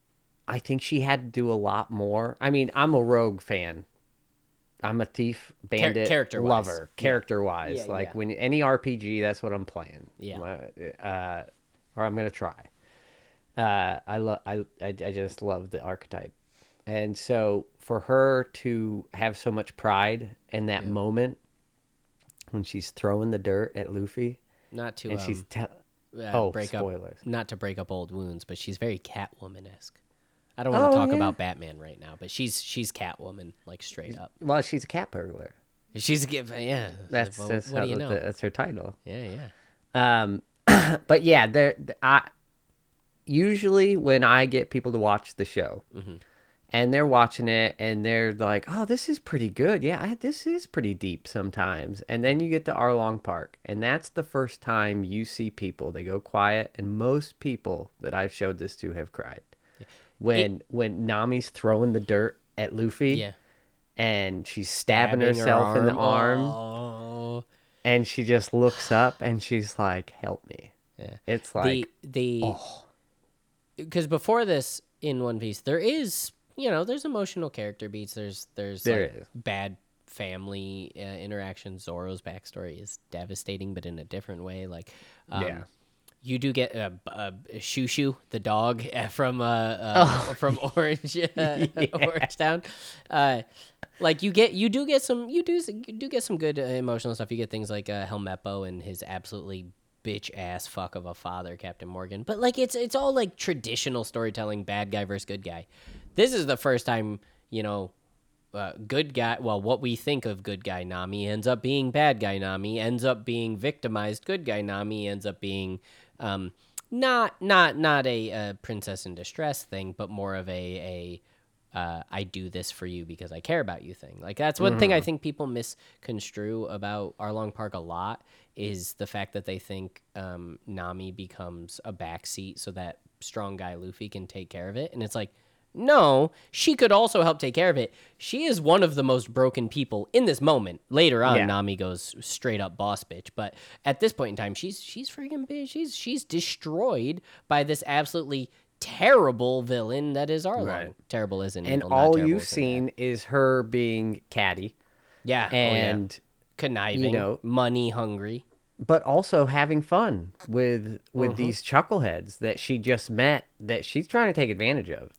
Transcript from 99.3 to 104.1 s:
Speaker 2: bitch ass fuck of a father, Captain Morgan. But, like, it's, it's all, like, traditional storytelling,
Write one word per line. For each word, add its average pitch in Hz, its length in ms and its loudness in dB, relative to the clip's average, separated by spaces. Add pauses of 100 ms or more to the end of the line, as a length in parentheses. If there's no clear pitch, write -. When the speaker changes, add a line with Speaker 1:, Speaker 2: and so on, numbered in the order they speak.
Speaker 2:
bitch 104 320 -8
ass 90 300 -8
fuck 92 280 -10
of 90 120 -12
a 87 80 -10
father, 90 420 -10
Captain 90 320 -14
Morgan. 92 340 -10
But, 208 160 -6
like, 247 200 0
it's, 254 180 0
it's 240 180 -2
all, 269 180 2
like, 233 240 0
traditional 120 680 -4
storytelling, 107 600 -4